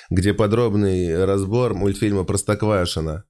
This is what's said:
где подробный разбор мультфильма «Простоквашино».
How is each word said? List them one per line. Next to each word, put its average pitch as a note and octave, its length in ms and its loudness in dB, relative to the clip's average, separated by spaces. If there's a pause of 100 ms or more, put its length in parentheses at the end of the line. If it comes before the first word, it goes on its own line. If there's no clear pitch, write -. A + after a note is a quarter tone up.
(100)
где F#2+ 220 2
подробный G2+ 920 0
разбор G2+ 480 0
мультфильма G2+ 500 0
«Простоквашино». F2+ 1040 -2